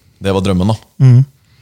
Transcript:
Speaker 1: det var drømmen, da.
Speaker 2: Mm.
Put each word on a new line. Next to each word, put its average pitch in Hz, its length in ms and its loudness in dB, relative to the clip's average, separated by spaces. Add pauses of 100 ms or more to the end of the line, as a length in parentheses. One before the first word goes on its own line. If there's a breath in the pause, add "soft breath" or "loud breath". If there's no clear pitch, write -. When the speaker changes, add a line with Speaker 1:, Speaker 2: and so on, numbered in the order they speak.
(240)
Speaker 1:
det 98 80 -2
var 95 80 -4
drømmen, 95 320 -2
da. 110 40 -6 (280)
Speaker 2:
Mm. 123 140 4 (440 soft breath)